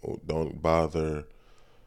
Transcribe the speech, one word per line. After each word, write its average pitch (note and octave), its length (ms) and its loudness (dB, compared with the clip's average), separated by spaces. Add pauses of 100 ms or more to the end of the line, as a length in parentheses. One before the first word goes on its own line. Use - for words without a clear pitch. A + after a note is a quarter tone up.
(260)
Don't D#2+ 360 -2
bother. D#2+ 640 2 (600)